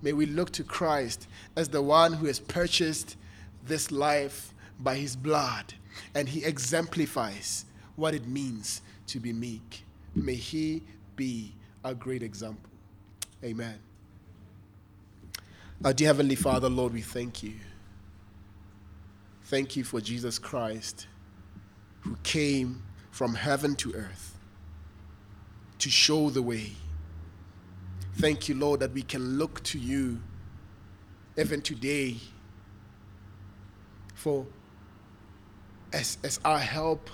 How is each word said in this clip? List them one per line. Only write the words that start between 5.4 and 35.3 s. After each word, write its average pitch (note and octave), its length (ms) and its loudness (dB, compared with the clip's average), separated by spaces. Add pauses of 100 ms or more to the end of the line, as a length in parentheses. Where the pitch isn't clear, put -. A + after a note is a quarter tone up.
and C#3+ 140 2
he C#3 160 -2
exemplifies C#3 1200 0 (300)
what D#3 180 2
it B2+ 140 -4
means B2+ 540 -4 (260)
to B2+ 140 -6
be A#2 100 -4
meek. A#2 540 -8 (280)
May C3+ 220 2
he D#3 480 -2 (320)
be A#2 400 -4 (300)
a C3 100 -4
great B2 260 -4
example. G#2+ 480 -8 (720)
Amen. A2+ 380 -8 (2000)
Our C3+ 80 6
dear D3 140 6
Heavenly C#3 280 8
Father, C3 340 4
Lord, B2+ 220 2
we A#2 100 -4
thank A#2+ 400 -6
you. G#2+ 120 -8 (1900)
Thank C3+ 340 0
you B2+ 80 0
for A#2 160 -2
Jesus A#2 360 -2
Christ, A2 680 -4 (920)
who A2 220 -6
came C#3 600 2 (280)
from A#2+ 240 0
heaven C#3+ 420 2
to - 160 -2
earth F#2+ 440 -10 (1400)
to C#3+ 100 0
show D3+ 400 8
the C3 120 4
way. A2 300 0 (1400)
Thank D3+ 340 2
you, C#3 60 2
Lord, C#3+ 240 4
that C3 120 0
we C3 120 -4
can C3 340 -2
look D#3+ 280 -2
to - 140 -4
you B2+ 400 0 (1160)
even D3+ 240 0
today C3+ 560 0 (2000)
for C#3 300 0 (1500)